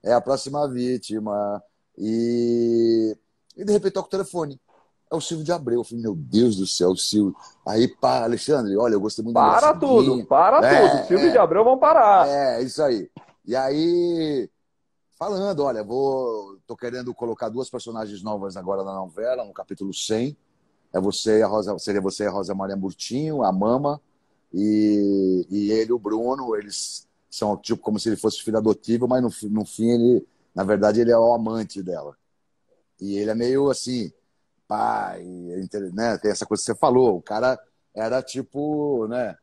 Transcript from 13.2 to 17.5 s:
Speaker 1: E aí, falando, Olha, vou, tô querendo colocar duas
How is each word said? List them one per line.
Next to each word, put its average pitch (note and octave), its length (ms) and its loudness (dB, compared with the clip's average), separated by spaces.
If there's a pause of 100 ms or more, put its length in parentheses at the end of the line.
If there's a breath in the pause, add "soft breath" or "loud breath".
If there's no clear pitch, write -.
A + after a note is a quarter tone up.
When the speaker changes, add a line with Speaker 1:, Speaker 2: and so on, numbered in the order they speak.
Speaker 1:
E A2+ 100 -4
aí, D#3 960 0 (680)
falando, F#3+ 460 -4
Olha, A#2 220 -2
vou, A#2 840 -4
tô A#2 100 -14
querendo B2 380 -10
colocar A#2 340 -6
duas B2 220 -8